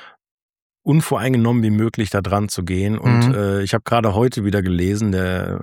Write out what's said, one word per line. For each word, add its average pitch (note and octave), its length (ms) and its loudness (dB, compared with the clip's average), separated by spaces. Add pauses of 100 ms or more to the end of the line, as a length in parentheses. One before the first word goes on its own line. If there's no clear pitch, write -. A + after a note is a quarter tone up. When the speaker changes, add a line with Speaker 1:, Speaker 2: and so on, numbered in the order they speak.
(840)
Speaker 1:
unvoreingenommen B2 800 2
wie G#2+ 80 2
möglich G#2+ 400 0
da G2+ 100 0
dran G2+ 280 0
zu F#2 160 -6
gehen. F#2+ 340 -2
Und, A#2+ 300 2
Speaker 2:
Mhm. C3 60 2
Speaker 1:
äh, G2+ 280 -2
ich G2 120 -4
hab A2+ 100 -2
gerade A2+ 300 2
heute A#2 300 0
wieder G2+ 180 0
gelesen, F#2 500 0
der, F#2 500 -2